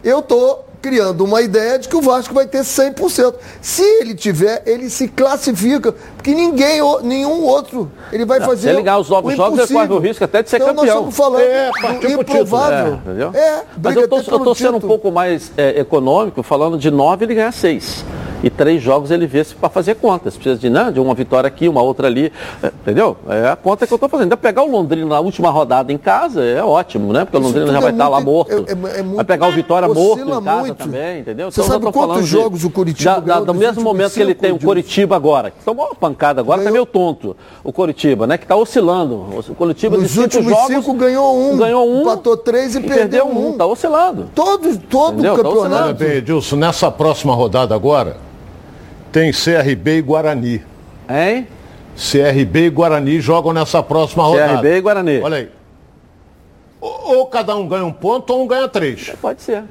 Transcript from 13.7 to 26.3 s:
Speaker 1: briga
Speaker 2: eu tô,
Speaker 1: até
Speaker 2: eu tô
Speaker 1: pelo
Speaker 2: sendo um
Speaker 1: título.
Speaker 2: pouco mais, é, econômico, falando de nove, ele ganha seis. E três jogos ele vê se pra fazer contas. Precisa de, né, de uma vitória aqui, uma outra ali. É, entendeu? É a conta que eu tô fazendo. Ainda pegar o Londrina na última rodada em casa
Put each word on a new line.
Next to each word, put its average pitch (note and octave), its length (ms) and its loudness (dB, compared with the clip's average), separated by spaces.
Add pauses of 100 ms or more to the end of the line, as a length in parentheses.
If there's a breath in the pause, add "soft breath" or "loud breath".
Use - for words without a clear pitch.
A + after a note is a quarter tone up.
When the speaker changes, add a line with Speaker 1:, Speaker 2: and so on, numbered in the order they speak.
Speaker 1:
briga B3 240 0
Speaker 2:
eu A#3+ 60 4
tô, C4+ 80 0
Speaker 1:
até C4 100 0
Speaker 2:
eu G3+ 60 -4
tô A#3 80 2
Speaker 1:
pelo B3 160 2
Speaker 2:
sendo B3 140 0
um A#3+ 40 0
Speaker 1:
título. G#3 140 -4
Speaker 2:
pouco G#3+ 240 0
mais, F3 440 -2
é, C#3+ 240 2
econômico, D3 640 0
falando D#3 340 0
de D3 140 0
nove, D#3+ 360 2
ele A3+ 100 -4
ganha A3 160 0
seis. - 520 -4 (400 loud breath)
E B2 60 2
três D3+ 320 2
jogos C#3 300 2
ele E3+ 160 2
vê C#3 160 0
se - 100 -8
pra - 160 -2
fazer F#3+ 280 -2
contas. F#3 360 -2
Precisa B2+ 240 -2
de, B2 100 -4
né, B2 240 2
de C3 80 -2
uma C3 140 0
vitória C3 340 0
aqui, D#3 220 0
uma C3 140 2
outra C3+ 240 0
ali. C3+ 260 0 (300 loud breath)
É, D#2 60 -4
entendeu? D#3 460 0 (140)
É A2+ 200 2
a E3+ 60 0
conta G3+ 300 0
que A#3 80 -2
eu A3+ 60 0
tô C#4 100 0
fazendo. C#4 140 0
Ainda G3+ 140 0
pegar A#3+ 260 0
o D#4+ 80 2
Londrina D#3+ 340 -2
na D3+ 140 0
última F3 320 0
rodada C3+ 420 0
em D3 60 -4
casa G#3+ 440 0